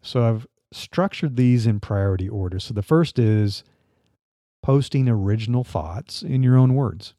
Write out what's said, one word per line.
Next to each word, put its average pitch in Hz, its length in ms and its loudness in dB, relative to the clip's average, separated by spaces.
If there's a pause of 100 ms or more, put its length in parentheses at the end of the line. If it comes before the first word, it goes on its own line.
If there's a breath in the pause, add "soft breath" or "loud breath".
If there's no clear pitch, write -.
So 120 260 0
I've 113 200 -2 (240)
structured - 640 -4
these 123 320 4
in 104 120 0
priority 98 480 -2
order. 92 320 -6
So - 140 -12
the 107 80 -4
first 156 380 0
is 107 440 2 (960)
posting 135 460 0
original 110 560 0
thoughts 85 600 -10
in 131 180 -2
your 127 160 6
own 127 160 6
words. 131 460 -4